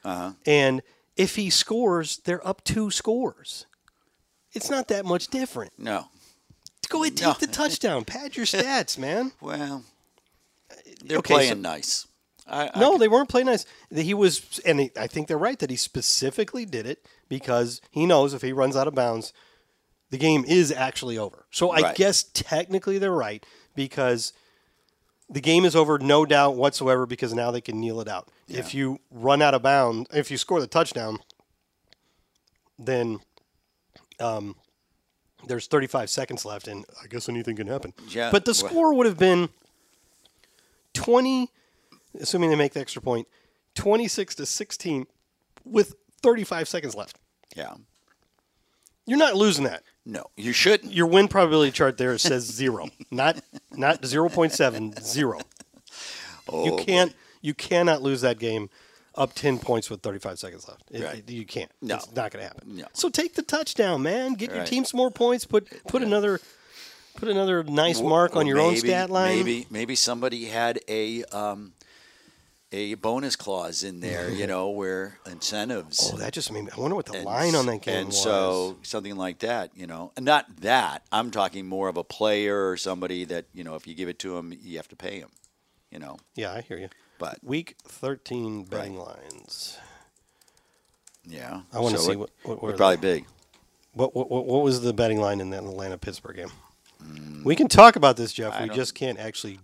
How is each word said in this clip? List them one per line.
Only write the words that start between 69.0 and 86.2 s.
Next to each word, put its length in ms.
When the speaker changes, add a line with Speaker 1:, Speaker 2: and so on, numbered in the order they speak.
Speaker 2:
line. 280
Speaker 1:
maybe, 320
maybe 260
somebody 500
had 420
a, 380
um, 480
a 240
bonus 400
clause 480
in 180
there, 280
Speaker 2:
<laughs> 20
Speaker 1:
you 140
know, 240
where 560
incentives. 880
Speaker 2:
Oh, 40
that 160
just 180
made 140
me, 100
I 40
wonder 160
what 120
the 80
Speaker 1:
And 100
Speaker 2:
line 300
on 120
Speaker 1:
s-, 60
Speaker 2:
that 80
game 160
Speaker 1:
and 120
Speaker 2:
was. 120
Speaker 1:
so 640
something 320
like 240
that, 360
you 120
know, 280
and 100
not 320
that. 440
I'm 200
talking 340
more 220
of 100
a 60
player 680
or 80
somebody 480
that, 260
you 120
know, 120
if 120
you 80
give 140
it 100
to 180
him, 240
you 160
have 120
to 80
pay 200
him, 120
you 80
know. 200